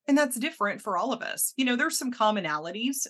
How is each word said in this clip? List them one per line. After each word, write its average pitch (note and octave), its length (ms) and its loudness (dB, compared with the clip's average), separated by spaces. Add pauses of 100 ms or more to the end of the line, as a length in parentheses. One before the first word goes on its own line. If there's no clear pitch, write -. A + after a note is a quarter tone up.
And C#4 80 6
that's C4 200 2
different G#3+ 440 -2
for F#3+ 160 -2
all A3+ 160 0
of - 80 -6
us. - 340 -4
You C4+ 80 2
know, B3 140 2
there's D#4 200 0
some B3+ 140 -2
commonalities, G#3 1000 0